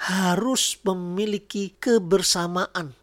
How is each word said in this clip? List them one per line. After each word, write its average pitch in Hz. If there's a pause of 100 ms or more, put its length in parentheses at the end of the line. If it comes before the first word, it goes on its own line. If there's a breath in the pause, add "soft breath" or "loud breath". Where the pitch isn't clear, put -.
harus 190
memiliki 196
kebersamaan 180 (120)